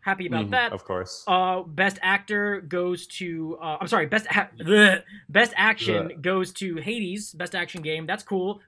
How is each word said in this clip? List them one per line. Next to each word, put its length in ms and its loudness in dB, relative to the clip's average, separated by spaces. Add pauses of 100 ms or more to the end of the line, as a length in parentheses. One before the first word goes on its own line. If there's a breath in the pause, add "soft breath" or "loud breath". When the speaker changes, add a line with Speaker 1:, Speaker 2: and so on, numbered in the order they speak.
Speaker 1:
Happy 260 -2
about 200 -2
Speaker 2:
Mm, 40 -6
Speaker 1:
that. 220 2
Speaker 2:
of 100 -10
course. 440 -6
Speaker 1:
Uh, 340 2
best 400 0
actor 600 0
goes 460 -4
to, 540 -8
uh, 180 -6
I'm 80 -4
sorry, 180 2
best 200 0
a-, 240 0 (120)
bleh. 400 8 (280 loud breath)
Best 260 4
action 540 2
Speaker 2:
Bleh. 120 -12
Speaker 1:
goes 320 0
to 220 -6
Hades, 560 -6
best 240 -10
action 260 -6
game. 240 -4
That's 180 -4
cool. 440 -2